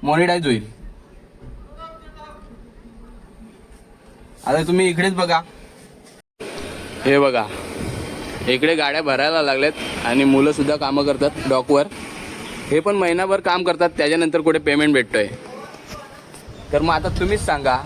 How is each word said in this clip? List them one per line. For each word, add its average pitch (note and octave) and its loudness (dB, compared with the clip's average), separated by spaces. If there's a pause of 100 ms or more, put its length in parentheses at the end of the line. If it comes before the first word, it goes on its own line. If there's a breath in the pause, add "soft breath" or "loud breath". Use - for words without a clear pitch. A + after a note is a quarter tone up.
मोनेटाईज E3 2
होईल. A2+ 0 (3750)
आता D3+ 2
तुम्ही F3+ 2
इकडेच F3+ 0
बघा, F3 2 (1600)
हे C#3 4
बघा B2+ 2 (1040)
इकडे C3+ 2
गाड्या D3+ -2
भरायला D3 2
लागल्यात C#3 -2
आणि B2+ 4
मुलं C#3 6
सुद्धा D3 0
कामं C#3+ 0
करतात C#3+ 0
डॉकवर. C#3 4 (840)
हे D3+ 4
पण G3+ 0
महिनाभर F#3+ 2
काम F3+ 0
करतात, F3 2
त्याच्यानंतर D#3+ 2
कुठे D#3+ 4
पेमेंट D3+ 4
भेटतोय. A#2 2 (1500)
तर D3 2
मग E3 2
आता D#3 -2 (120)
तुम्हीच G3 0
सांगा C#3 0